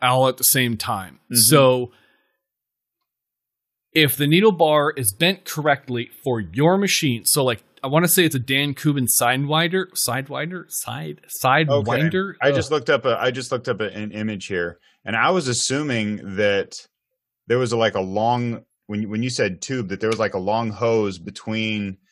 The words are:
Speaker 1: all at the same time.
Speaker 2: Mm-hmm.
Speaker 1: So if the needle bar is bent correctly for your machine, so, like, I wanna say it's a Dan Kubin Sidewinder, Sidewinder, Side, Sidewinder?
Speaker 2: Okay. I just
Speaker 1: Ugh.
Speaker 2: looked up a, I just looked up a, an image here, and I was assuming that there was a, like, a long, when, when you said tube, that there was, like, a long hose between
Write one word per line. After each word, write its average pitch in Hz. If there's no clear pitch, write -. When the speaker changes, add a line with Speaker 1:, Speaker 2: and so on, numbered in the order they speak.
Speaker 1:
all 131
at 131
the 127
same 120
time. 92
Speaker 2:
Mm-hmm. -
Speaker 1:
So 127
if 151
the 147
needle 190
bar 156
is 123
bent 185
correctly 135
for 123
your 127
machine, 156
so, 143
like, 120
I 135
wanna 160
say 175
it's 151
a 135
Dan 135
Kubin 139
Sidewinder, 151
Sidewinder, 139
Side, 147
Sidewinder? 147
Speaker 2:
Okay. -
I 139
just 135
Speaker 1:
Ugh. 156
Speaker 2:
looked 135
up 139
a, 117
I 123
just 123
looked 123
up 120
a, 107
an 107
image 107
here, 87
and 107
I 127
was 175
assuming 117
that 101
there 117
was 123
a, 117
like, 110
a 98
long, 113
when, 104
when 110
you 127
said 104
tube, 123
that 95
there 110
was, 113
like, 104
a 98
long 107
hose 104
between 104